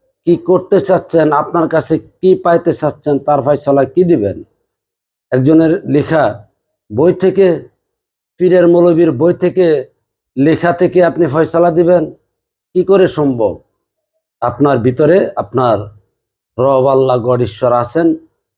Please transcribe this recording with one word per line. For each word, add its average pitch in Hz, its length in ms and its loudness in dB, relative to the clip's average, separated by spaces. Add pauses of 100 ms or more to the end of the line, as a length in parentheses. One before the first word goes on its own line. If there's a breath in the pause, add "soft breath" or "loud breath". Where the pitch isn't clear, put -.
(260)
কি 170 100 2
করতে 180 460 0
চাচ্ছেন, 165 500 0
আপনার 151 380 -2
কাছে 160 300 -2
কি - 360 0
পাইতে 170 380 0
চাচ্ছেন, 147 460 -4
তার 143 220 0
ফয়সালা 139 440 0
কি 170 180 0
দিবেন? 110 400 -2 (880)
একজনের 156 540 2
লেখা 135 600 -2 (480)
বই 165 180 2
থেকে, 180 560 0 (680)
পীরের 180 300 2
মৌলবীর 170 440 2
বই 156 220 0
থেকে, 175 520 -2 (520)
লেখা 135 340 0
থেকে 175 320 0
আপনি 160 240 0
ফয়সালা 165 440 0
দিবেন? 170 400 0 (640)
কি 180 100 0
করে 190 240 2
সম্ভব? 123 520 -4 (840)
আপনার 127 360 0
ভিতরে 147 580 0
আপনার 117 440 -2 (800)
রব 131 280 2
আল্লাহ 131 320 0
গড 123 220 -2
ঈশ্বর 120 320 -2
আছেন, 156 420 -2 (420)